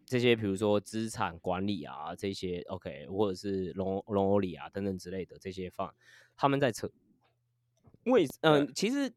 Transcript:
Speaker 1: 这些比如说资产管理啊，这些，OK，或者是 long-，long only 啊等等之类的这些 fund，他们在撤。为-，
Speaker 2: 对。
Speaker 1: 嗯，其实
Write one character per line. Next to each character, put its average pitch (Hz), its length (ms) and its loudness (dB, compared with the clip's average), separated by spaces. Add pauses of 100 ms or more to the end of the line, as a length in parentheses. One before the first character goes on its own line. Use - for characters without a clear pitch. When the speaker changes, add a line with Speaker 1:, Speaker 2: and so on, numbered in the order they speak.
Speaker 1:
这 123 120 -2
些 120 160 6
比 110 120 0
如 95 100 0
说 104 240 4
资 110 300 -6
产 92 280 -4
管 92 280 -2
理 92 180 -4
啊， 73 320 -10
这 98 160 -6
些， 90 360 -6
OK， 78 400 -12
或 101 200 0
者 92 60 -2
是 95 400 -4
long-，long 98 680 0
only 85 180 4
啊 76 120 -12
等 98 140 -6
等 95 140 -2
之 87 120 -12
类 92 140 -6
的 - 140 -18
这 95 140 -10
些 92 160 -6
fund， 95 220 -6 (440)
他 139 140 2
们 139 100 2
在 131 140 2
撤。 - 180 -6 (1160)
为-， 226 200 6
Speaker 2:
对。 - 140 -6
Speaker 1:
嗯， 147 340 6
其 208 160 0
实 277 260 0